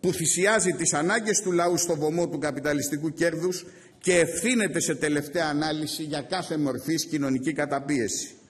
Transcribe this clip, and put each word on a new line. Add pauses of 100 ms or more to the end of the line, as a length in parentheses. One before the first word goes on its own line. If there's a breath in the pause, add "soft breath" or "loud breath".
που
θυσιάζει
τις
ανάγκες
του
λαού
στο
βωμό
του
καπιταλιστικού
κέρδους (340 loud breath)
και
ευθύνεται
σε
τελευταία
ανάλυση
για
κάθε
μορφής
κοινωνική
καταπίεση. (200)